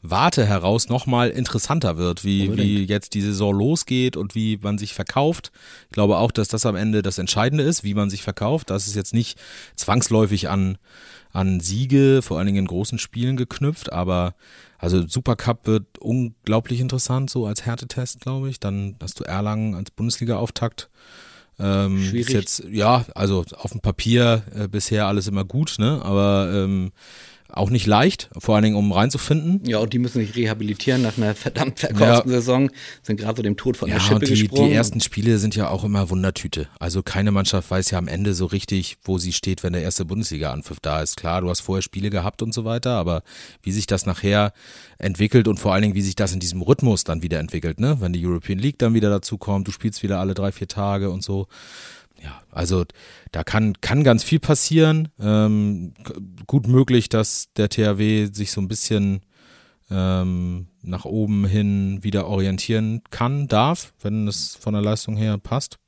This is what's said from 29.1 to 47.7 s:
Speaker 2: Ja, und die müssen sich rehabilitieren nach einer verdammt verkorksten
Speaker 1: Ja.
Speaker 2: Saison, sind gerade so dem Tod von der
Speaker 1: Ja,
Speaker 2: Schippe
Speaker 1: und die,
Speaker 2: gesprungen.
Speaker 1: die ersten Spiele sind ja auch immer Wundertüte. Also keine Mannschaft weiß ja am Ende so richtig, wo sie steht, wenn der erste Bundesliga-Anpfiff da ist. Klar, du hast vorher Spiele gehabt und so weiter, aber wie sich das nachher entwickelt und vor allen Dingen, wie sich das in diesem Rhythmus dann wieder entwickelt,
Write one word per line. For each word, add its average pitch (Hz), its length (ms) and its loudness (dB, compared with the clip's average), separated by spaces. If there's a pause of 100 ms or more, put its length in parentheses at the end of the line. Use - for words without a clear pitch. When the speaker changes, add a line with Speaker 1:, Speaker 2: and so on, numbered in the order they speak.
Speaker 2:
Ja, 110 100 0
und 110 140 -2
die 123 60 0
müssen 120 260 0
sich 107 120 -6
rehabilitieren 110 680 0
nach 110 140 -2
einer 107 180 0
verdammt - 460 -4
verkorksten 117 500 4
Speaker 1:
Ja. 127 80 2
Speaker 2:
Saison, 127 320 2 (320)
sind 104 160 -2
gerade 110 200 -4
so 117 40 -4
dem 104 140 0
Tod 123 200 -2
von - 120 -4
der 85 100 0
Speaker 1:
Ja, - 60 2
Speaker 2:
Schippe 104 160 4
Speaker 1:
und - 80 0
die, 107 160 6
Speaker 2:
gesprungen. 139 260 4
Speaker 1:
die 110 60 4
ersten 110 240 2
Spiele 110 380 2
sind 101 180 0
ja 101 120 0
auch 92 140 -2
immer 101 280 0
Wundertüte. 92 580 -2 (100)
Also 87 240 -2
keine 101 300 0
Mannschaft 98 360 0
weiß 92 220 0
ja 95 80 0
am 87 80 -2
Ende 95 280 -2
so 90 120 0
richtig, 95 560 -4
wo 95 160 -2
sie 87 140 -4
steht, - 320 -4
wenn 87 80 -2
der 87 100 -2
erste 90 220 0
Bundesliga-Anpfiff 76 720 -6
da 78 240 -4
ist. - 140 -6
Klar, 87 240 -4
du 90 100 -4
hast 87 120 -2
vorher 95 200 -4
Spiele 98 280 -6
gehabt 98 300 -4
und 113 140 -4
so 113 100 -6
weiter, 120 280 -4
aber 85 320 -2 (400)
wie 95 80 -4
sich 101 160 -4
das 98 180 0
nachher 101 460 0 (460)
entwickelt 104 500 2
und 101 100 0
vor 101 140 0
allen 95 100 4
Dingen, 104 140 2
wie 101 60 0
sich 95 120 -2
das 92 180 0
in 92 60 -4
diesem 87 240 -4
Rhythmus 113 400 4
dann 78 180 -2
wieder 80 200 -2
entwickelt, 80 400 -4